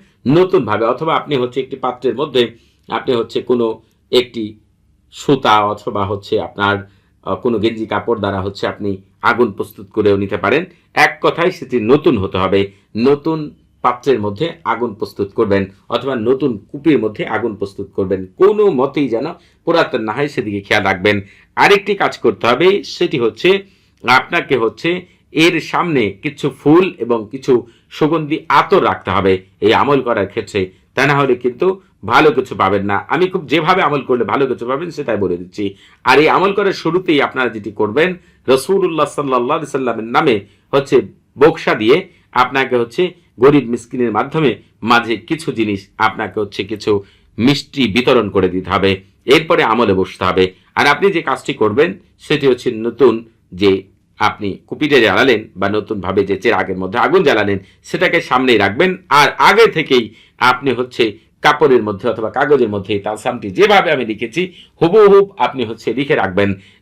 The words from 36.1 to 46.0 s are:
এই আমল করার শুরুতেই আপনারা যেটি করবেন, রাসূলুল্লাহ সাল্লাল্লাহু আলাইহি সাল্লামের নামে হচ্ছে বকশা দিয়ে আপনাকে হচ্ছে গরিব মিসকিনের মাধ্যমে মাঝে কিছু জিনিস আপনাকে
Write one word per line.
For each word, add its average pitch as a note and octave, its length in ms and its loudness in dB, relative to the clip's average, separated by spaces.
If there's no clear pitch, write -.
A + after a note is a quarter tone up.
এই D#3 100 4
আমল F#3 240 2
করার G3 200 0
শুরুতেই E3+ 500 0
আপনারা B2 260 -2
যেটি G#2+ 240 -10
করবেন, C3 420 0
রাসূলুল্লাহ D#3 600 2
সাল্লাল্লাহু C3 460 -2
আলাইহি D#3 200 -4
সাল্লামের A#2 320 -4
নামে B2 360 0
হচ্ছে C#3 300 2
বকশা E3 360 2
দিয়ে B2 340 2
আপনাকে B2+ 440 0
হচ্ছে E3 360 -2
গরিব C#3 240 6
মিসকিনের A#2 480 -4
মাধ্যমে C3+ 440 0
মাঝে A2+ 340 2
কিছু D#3 360 -8
জিনিস G#2+ 360 -4
আপনাকে G#2+ 420 -2